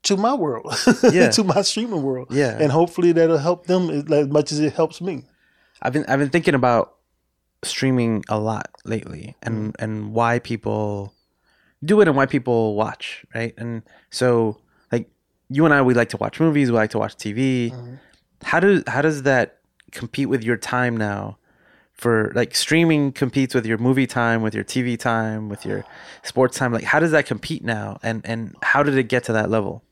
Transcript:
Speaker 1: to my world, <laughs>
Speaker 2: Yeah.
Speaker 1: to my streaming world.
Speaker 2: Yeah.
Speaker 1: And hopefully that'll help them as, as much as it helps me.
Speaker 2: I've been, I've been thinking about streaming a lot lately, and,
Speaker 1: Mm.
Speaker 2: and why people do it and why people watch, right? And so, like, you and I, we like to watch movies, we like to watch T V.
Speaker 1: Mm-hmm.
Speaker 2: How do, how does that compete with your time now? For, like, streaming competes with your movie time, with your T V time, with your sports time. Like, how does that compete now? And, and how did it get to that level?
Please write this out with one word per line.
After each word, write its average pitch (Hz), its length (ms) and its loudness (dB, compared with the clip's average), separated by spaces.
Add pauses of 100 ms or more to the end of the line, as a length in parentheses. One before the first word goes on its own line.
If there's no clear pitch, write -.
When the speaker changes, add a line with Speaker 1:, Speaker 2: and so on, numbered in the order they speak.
Speaker 1:
to 196 140 0
my 226 180 0
world, 147 400 -4 (180)
<laughs> 233 200 6
Speaker 2:
Yeah. 165 180 6
Speaker 1:
to 202 140 2
my 185 180 2
streaming 214 400 -4
world. 127 300 -4
Speaker 2:
Yeah. 127 280 0
Speaker 1:
And 143 120 4
hopefully 170 400 4
that'll 165 260 4
help 175 300 -2
them 180 220 2
as, 151 200 -4
as 147 160 4
much 147 240 0
as 151 80 -4
it 151 160 0
helps 160 260 -2
me. 170 220 -8 (580)
Speaker 2:
I've 127 120 -4
been, 151 160 -2
I've 135 100 2
been 139 120 0
thinking 165 240 2
about 123 400 2 (680)
streaming 120 680 -2
a 107 100 -2
lot 107 300 -4 (160)
lately, 107 580 -10
and, 110 300 -6
Speaker 1:
Mm. - 100 -16
Speaker 2:
and 107 300 -8
why 117 260 2
people 107 760 -6 (680)
do 208 160 4
it 196 60 8
and 139 100 2
why 135 100 4
people 117 500 0
watch, - 480 -6 (100)
right? 113 220 -6
And 117 260 -10 (280)
so, 117 500 2 (320)
like, 117 160 -2 (400)
you 143 160 2
and 151 100 6
I, 139 80 4
we 127 120 4
like 117 160 2
to - 80 -8
watch 107 200 -4
movies, 147 320 2
we 117 60 2
like 107 140 2
to 110 80 -4
watch 107 180 -4
T 107 160 -8
V. 123 420 -2
Speaker 1:
Mm-hmm. 123 200 -14 (480)
Speaker 2:
How 160 180 0
do, 190 260 4
how 131 160 -2
does 151 200 0
that 131 360 0 (320)
compete 120 380 -6
with 117 160 -2
your 117 140 -2
time 123 380 -2
now? 104 420 -6 (560)
For, 110 420 0
like, 120 180 -2
streaming 156 560 2
competes 131 440 -2
with 113 120 0
your 110 120 -2
movie 127 280 2
time, 117 360 0
with 107 120 -2
your 104 100 -4
T - 180 -4
V 120 140 -2
time, 110 520 -4
with 101 160 -12
your 101 200 -6 (380)
sports - 360 0
time. 123 140 0
Like, 113 120 -4
how 151 160 2
does 165 120 2
that 151 140 2
compete - 380 -8
now? 104 380 -6
And, 113 220 -4
and 113 380 -8
how 143 220 2
did 143 120 2
it 123 120 0
get 123 160 0
to 117 80 -4
that 107 180 0
level? 104 420 -2